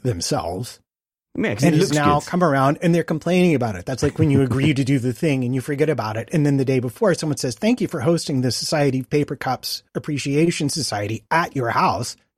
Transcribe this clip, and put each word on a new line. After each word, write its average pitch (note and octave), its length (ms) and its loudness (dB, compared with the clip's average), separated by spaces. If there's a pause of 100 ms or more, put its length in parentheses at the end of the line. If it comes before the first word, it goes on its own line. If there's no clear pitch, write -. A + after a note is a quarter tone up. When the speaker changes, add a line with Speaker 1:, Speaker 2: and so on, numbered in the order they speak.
Speaker 1:
themselves. F#2+ 760 -4 (580)
Speaker 2:
Yeah, G3+ 160 -2
'cause A#2 100 -2
Speaker 1:
And D#3+ 120 4
Speaker 2:
it D#3+ 60 4
Speaker 1:
it's D3+ 100 0
Speaker 2:
looks D3 40 0
Speaker 1:
now D3 240 4
Speaker 2:
good. - 80 -8
Speaker 1:
come F3+ 160 2
around C#3 380 2
and E3+ 120 2
they're E3 100 2
complaining F3 520 2
about A#2 200 -2
it. F2 100 -10
That's C3 180 -4
like C#3+ 140 0
when D#3 140 4
you C#3 100 6
agree B2+ 320 2
to C3+ 100 0
do C3+ 160 2
the A#2+ 140 -2
thing C3+ 300 0
and B2 120 -2
you B2+ 60 -2
forget D3 280 0
about A2 280 -2
it. A2+ 160 -8
And D#3 100 4
then C#3+ 140 4
the C3 80 2
day C3 140 2
before, C#3+ 340 0
someone D3+ 240 -4
says, B2+ 180 -4
"Thank A3+ 260 0
you E3 60 -2
for D3+ 140 -6
hosting D#3 400 0
the B2+ 100 0
Society C#3+ 480 0
of C3 100 -10
Paper D3 260 -2
Cups - 480 -6 (120)
Appreciation D3 760 0
Society G#2+ 640 -6
at E3 240 0
your A#2+ 140 -2
house C3 480 -2 (200)